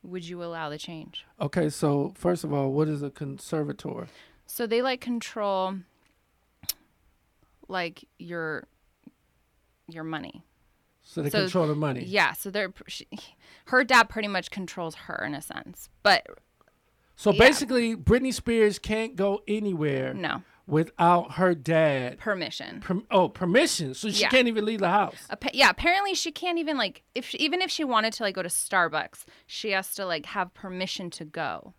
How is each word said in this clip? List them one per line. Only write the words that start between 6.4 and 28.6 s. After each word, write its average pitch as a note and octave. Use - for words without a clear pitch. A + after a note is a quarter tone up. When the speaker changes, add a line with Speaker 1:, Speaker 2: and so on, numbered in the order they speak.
Speaker 1:
like, F3+
your, E3
your E3
money. D#3+
Speaker 2:
So -
they C#3+
Speaker 1:
So, G#3
Speaker 2:
control F3+
the D3+
money. C#3+
Speaker 1:
yeah, F3+
so -
they're, F#3+
she, -
her B3+
dad A#3
pretty G#3+
much F#3+
controls F3
her -
in D3
a D3
sense, -
but G3
Speaker 2:
So -
Speaker 1:
yeah. -
Speaker 2:
basically, A#3+
Britney A#3+
Spears A3
can't A3
go G3
anywhere D3+
Speaker 1:
No. -
Speaker 2:
without E3+
her F3+
dad. C#3+
Speaker 1:
Permission. F3
Speaker 2:
Perm-, F#3
oh, F#3
permission. F3+
So G#3+
she G3+
Speaker 1:
Yeah. D#3
Speaker 2:
can't B3+
even A3
leave A3
the F#3
house. G3
Speaker 1:
Appa-, -
yeah, C4
apparently F#4+
she E4
can't F4
even, D4+
like, G#3+
if B3
she, -
even D#4
if F#4
she D#4+
wanted A3
to, A#3
like, G3
go F#3
to F3
Starbucks, E3